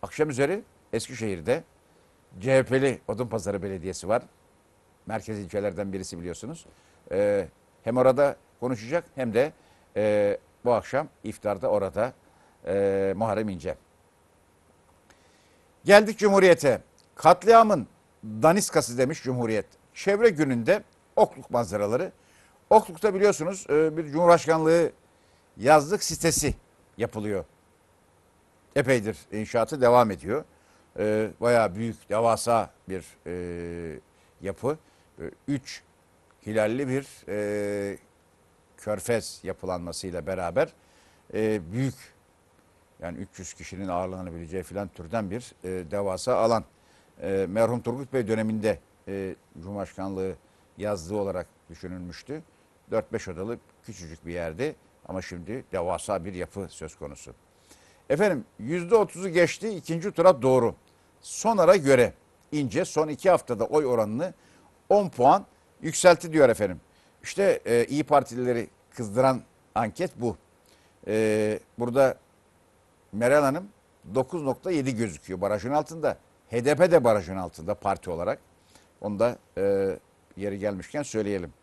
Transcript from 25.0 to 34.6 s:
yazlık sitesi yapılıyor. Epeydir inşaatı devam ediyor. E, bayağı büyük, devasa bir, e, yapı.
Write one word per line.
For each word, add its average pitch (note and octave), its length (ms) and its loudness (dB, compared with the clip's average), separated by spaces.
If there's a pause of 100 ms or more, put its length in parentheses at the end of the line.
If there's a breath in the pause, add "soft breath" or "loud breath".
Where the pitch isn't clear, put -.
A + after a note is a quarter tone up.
yazlık D#3+ 460 4
sitesi D3+ 520 0 (420)
yapılıyor. G#2 480 -6 (1300)
Epeydir A#2 420 0 (140)
inşaatı A2+ 500 -2
devam A#2+ 300 6
ediyor. G2 320 -6 (560 soft breath)
E, G#2+ 320 0 (100)
bayağı A2+ 340 2
büyük, A2+ 340 -8
devasa A2+ 600 0 (200)
bir, F#2 160 -8 (220)
e, E2+ 720 -10 (420 soft breath)
yapı. A2+ 360 -6 (420 soft breath)